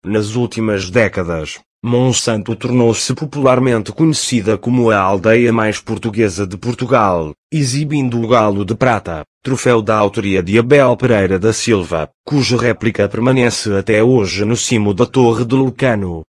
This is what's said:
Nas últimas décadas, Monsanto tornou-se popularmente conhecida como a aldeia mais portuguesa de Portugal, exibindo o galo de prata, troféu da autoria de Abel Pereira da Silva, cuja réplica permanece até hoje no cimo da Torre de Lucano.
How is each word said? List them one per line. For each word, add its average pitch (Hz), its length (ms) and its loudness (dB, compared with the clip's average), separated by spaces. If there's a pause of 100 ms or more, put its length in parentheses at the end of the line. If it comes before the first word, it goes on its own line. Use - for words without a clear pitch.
Nas 107 300 -2
últimas 107 560 -2
décadas, 87 680 -2 (240)
Monsanto 120 720 0
tornou-se 120 580 0
popularmente 127 800 0
conhecida 113 640 0
como 120 320 2
a 104 80 4
aldeia 110 540 2
mais 107 280 0
portuguesa 104 640 -2
de 92 120 -10
Portugal, 104 760 -2 (200)
exibindo 139 680 -2
o 113 80 -2
galo 104 380 2
de 92 80 -4
prata, 98 500 -2 (200)
troféu 120 400 2
da 110 120 0
autoria 101 460 0
de 98 160 0
Abel 123 400 4
Pereira 98 400 2
da 107 160 0
Silva, 85 560 -2 (140)
cuja 127 340 0
réplica 110 500 0
permanece 120 680 0
até 104 300 2
hoje 104 420 2
no 117 100 0
cimo 104 400 0
da 120 100 2
Torre 117 400 2
de 120 100 0
Lucano. 113 760 -2